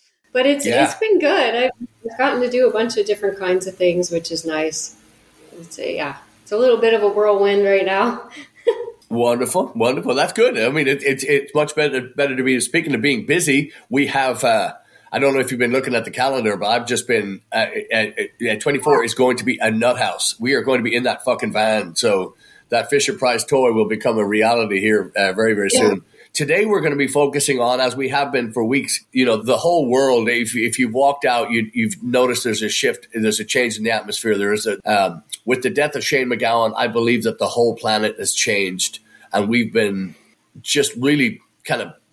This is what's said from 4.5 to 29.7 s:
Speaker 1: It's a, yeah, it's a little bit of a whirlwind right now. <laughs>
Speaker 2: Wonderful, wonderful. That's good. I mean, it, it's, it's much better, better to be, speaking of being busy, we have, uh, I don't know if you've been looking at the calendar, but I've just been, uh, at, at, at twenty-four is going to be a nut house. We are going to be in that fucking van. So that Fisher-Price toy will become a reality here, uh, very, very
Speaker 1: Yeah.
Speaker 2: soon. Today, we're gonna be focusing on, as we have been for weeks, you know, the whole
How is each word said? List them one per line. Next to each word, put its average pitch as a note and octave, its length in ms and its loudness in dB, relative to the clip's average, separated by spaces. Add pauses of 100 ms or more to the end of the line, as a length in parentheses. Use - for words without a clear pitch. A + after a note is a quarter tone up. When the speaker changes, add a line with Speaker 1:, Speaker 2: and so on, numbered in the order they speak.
Speaker 1:
It's E3+ 180 -18
a, - 180 -6
yeah, C#3+ 220 -8 (240)
it's - 100 -14
a G#3 60 -2
little A#3+ 200 6
bit A3+ 180 4
of G#3 80 2
a G#3 40 4
whirlwind G3+ 560 4
right G3 220 4
now. G3+ 440 -2 (380)
<laughs> - 420 -4
Speaker 2:
Wonderful, A#2+ 680 0
wonderful. B2+ 400 0
That's D3 180 0
good. A#3 240 2
I A2+ 120 0
mean, C#3+ 180 0
it, C#3 160 0
it's, C3+ 200 -2
it's C#3 300 0
much D3 220 0
better, C3 400 -2
better C#3+ 200 0
to B2+ 80 -2
be, C3 180 2
speaking D#3+ 340 -2
of A2 60 -2
being B2 260 0
busy, D3+ 460 0 (180)
we C3+ 160 0
have, C3 360 -2
uh, A2 300 2 (380)
I A#2 80 -4
don't C3+ 160 4
know C3+ 40 2
if B2+ 120 -2
you've A#2+ 80 -4
been A#2+ 120 0
looking C3 220 0
at A2+ 120 -2
the - 40 -8
calendar, B2 480 -2
but G2 80 -6
I've A#2 220 0
just A#2 200 -4
been, G#2 340 -2 (100)
uh, A2 160 0 (240)
at, A2 260 -2
at, - 240 -8
at G#2+ 200 -2
twenty-four C#3+ 420 2
is A#2 100 -4
going B2+ 240 2
to A2+ 80 -8
be B2 140 -2
a A2 100 0
nut A#2 300 0
house. G2 400 -4
We C3 160 0
are A2+ 80 0
going B2+ 160 2
to A2+ 40 -2
be A#2 120 -2
in B2 80 0
that A2 200 -2
fucking A#2 300 -2
van. G#2+ 420 0
So G2 380 0 (360)
that A#2+ 200 -2
Fisher-Price B2+ 540 0
toy C3 280 2
will A2 160 2
become A2 300 -2
a G#2+ 80 0
reality G#2+ 540 2
here, G#2 360 2
uh, G2 180 2
very, A2 200 2
very G2+ 180 0
Speaker 1:
Yeah. C4 100 4
Speaker 2:
soon. G2 240 0 (280)
Today, D#3+ 320 0
we're G3+ 160 0
gonna D3+ 140 0
be C#3 120 0
focusing C#3 520 0
on, B2 200 2
as B2 160 0
we C3 140 -4
have C#3 220 -2
been A#2+ 200 -2
for A#2 120 -2
weeks, B2+ 480 -2
you B2+ 120 2
know, A2+ 140 2
the A2+ 180 0
whole E3 320 2